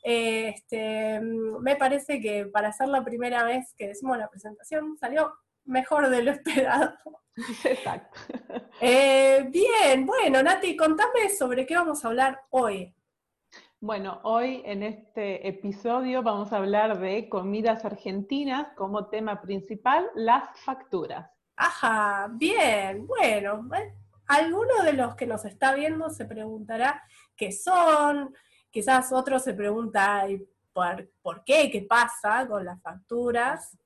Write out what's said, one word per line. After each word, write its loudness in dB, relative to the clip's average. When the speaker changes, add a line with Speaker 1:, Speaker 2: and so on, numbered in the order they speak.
Speaker 1:
eh, 0
este, -4
mm, -4
me 2
parece 0
que -4
para -2
ser -2
la 0
primera -4
vez -4
que -10
decimos -4
la -8
presentación -8
salió -2
mejor 2
de 2
lo 2
esperado. 0
Speaker 2:
<laughs> -12
Exacto. -4
Speaker 1:
Eh, 6
bien, 4
bueno, 4
Nati, 2
contame 4
sobre -2
qué -4
vamos 0
a -2
hablar 0
hoy. 0
Speaker 2:
Bueno, -6
hoy 0
en -6
este -8
episodio -4
vamos -2
a -2
hablar 0
de -4
comidas -2
argentinas, -6
como -6
tema -6
principal, -2
las 2
facturas. -8
Speaker 1:
Ajá, 0
bien, 0
bueno, 0
eh, -6
alguno 2
de 4
los 0
que -6
nos -6
está 0
viendo -2
se -12
preguntará -6
qué -4
son, 4
quizás 2
otro 0
se -4
pregunta, 0
"¿Y -6
por, -4
por -8
qué? 4
¿Qué -4
pasa 2
con -4
las -14
facturas?". -4